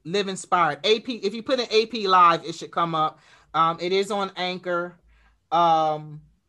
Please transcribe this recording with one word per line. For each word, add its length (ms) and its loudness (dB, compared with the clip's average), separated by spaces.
Live 240 -4
Inspired. 560 0
A 180 2
P, 160 -8
if 160 -4
you 100 -10
put 160 -2
in 100 -4
A 160 4
P 220 -6
Live, 360 6
it 120 -10
should 160 -14
come 240 -2
up. 240 -2
Um, 260 2
it 140 -4
is 180 0
on 240 -4
Anchor. 640 -6
Um, 720 0